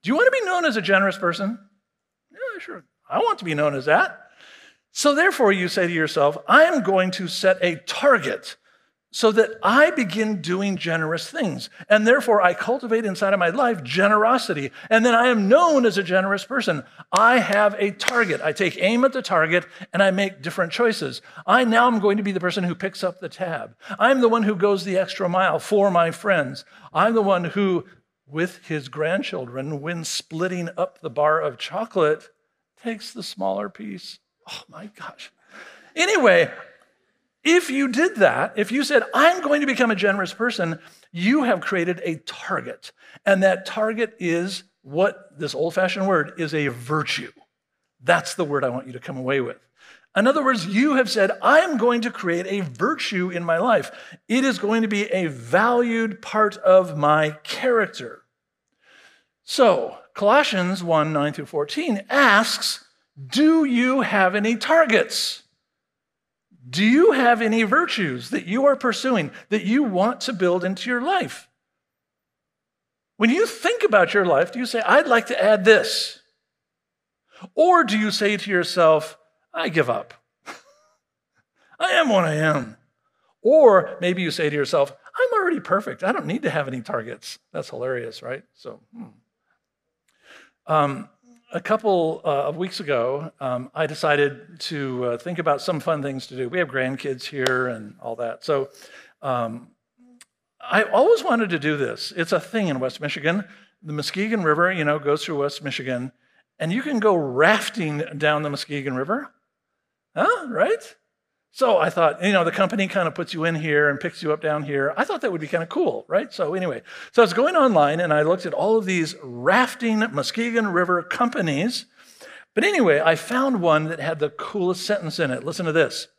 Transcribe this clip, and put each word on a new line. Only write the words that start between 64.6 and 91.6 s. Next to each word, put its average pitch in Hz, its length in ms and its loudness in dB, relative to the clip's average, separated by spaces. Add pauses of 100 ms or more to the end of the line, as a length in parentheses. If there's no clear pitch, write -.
Do 170 160 -2
you 294 280 6
have 240 280 4
any 226 220 2
virtues 196 640 0
that - 160 -4
you 240 200 0
are 285 100 6
pursuing, 233 560 -2 (180)
that 208 140 0
you 233 180 2
want 208 400 0
to 262 100 -6
build 180 320 0
into 190 280 -4
your 240 100 -2
life? 339 480 -4 (1700)
When 226 140 4
you 392 160 2
think 440 360 -2
about 202 300 4
your 202 120 2
life, 170 260 2
do 233 80 -10
you 247 80 -4
say, 233 140 -4
"I'd 262 260 4
like 233 200 2
to - 160 -2
add 202 220 4
this"? - 560 2 (1300)
Or 339 280 6
do 214 140 0
you 214 140 -2
say 208 260 -2
to 202 120 -10
yourself, 165 680 2 (340)
"I 320 180 -6
give 151 200 0
up. - 240 -6 (320)
<laughs> - 1300 -20
I 359 140 0
am 320 160 2
what 185 160 4
I 151 100 -2
am"? 147 420 -2 (640)
Or 233 580 6
maybe 180 220 -2
you 165 80 -2
say 151 200 -2
to 147 60 -4
yourself, 143 400 0 (220)
"I'm 494 160 2
already 349 260 0
perfect. - 440 -4
I 196 80 0
don't - 160 -4
need 220 160 -4
to 151 80 0
have 143 160 -2
any 127 140 -8
targets." 117 580 -10 (120)
That's 151 180 -10
hilarious, 120 520 -8
right? 131 220 -12 (100)
So, - 280 -18 (140)
hmm. 226 120 -18 (1600)
Um, 147 420 0 (440)
a 175 60 -6
couple, 185 640 0